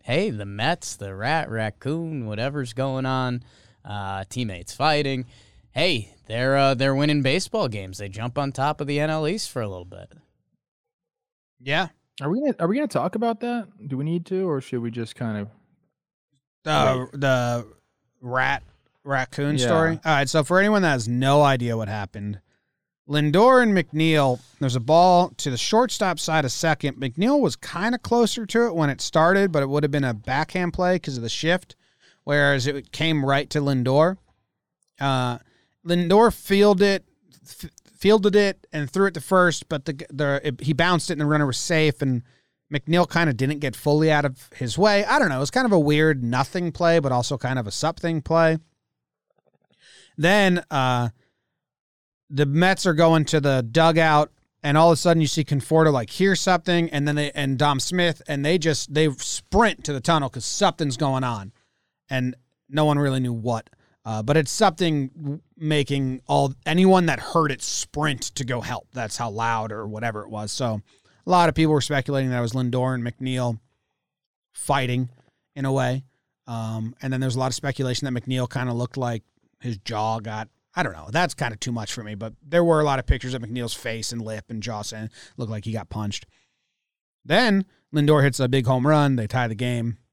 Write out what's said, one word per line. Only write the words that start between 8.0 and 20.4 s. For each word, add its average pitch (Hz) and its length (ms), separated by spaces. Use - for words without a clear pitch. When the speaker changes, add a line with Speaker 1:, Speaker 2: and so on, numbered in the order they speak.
Speaker 1:
jump 113 300
on 139 160
top 147 260
of 147 80
the 143 140
N 156 80
L 156 180
East 208 220
for 123 120
a 107 60
little 90 180
bit. 92 280
Speaker 2:
Yeah. 151 300
Speaker 3:
Are 139 80
we 214 100
gonna, 285 200
are 170 80
we 208 80
gonna 294 120
talk 147 280
about 233 240
that? 240 280
Do 131 100
we 139 60
need 170 240
to, 185 200
or 143 140
should 123 200
we 117 100
just 117 240
kind 110 240
of 104 80
Speaker 2:
The, 131 460
Speaker 3:
wait? 143 80
Speaker 2:
the 123 460
Rat, 131 420
Raccoon 143 540
Speaker 3:
Yeah. 123 80
Speaker 2:
story? 160 400
All 160 80
right, 139 160
so 156 140